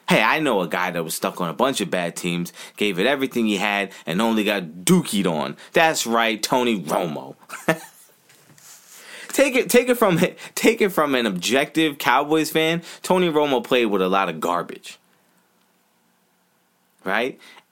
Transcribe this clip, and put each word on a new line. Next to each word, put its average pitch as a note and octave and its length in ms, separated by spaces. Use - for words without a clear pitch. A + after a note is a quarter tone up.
Hey, D3 160
I C3 160
know B2+ 220
a F2 60
guy F2+ 220
that E2+ 140
was D#2+ 100
stuck - 280
on F2 80
a E2 40
bunch C3 280
of F2+ 100
bad F2 240
teams, F2 380
gave G2+ 220
it F#2+ 80
everything C3 400
he G#2 120
had, G2+ 340
and F2 120
only A2+ 240
got G2+ 200
dookied F2+ 680
on. C#2+ 260
That's D#3+ 340
right, A2+ 340
Tony B2 400
Romo. D2+ 640
<laughs> - 320
Take C4+ 160
it, A#3 140
take B3 180
it B3 80
from, F#3+ 240
<laughs> - 180
take A#3 260
it G#3 80
from D3 260
an A#2+ 100
objective C3+ 720
Cowboys D3 540
fan. D#3+ 300
Tony F#3 260
Romo D3 340
played B2 220
with G2+ 160
a F#2 80
lot F#2+ 180
of D#2+ 140
garbage. - 580
Right? A2+ 340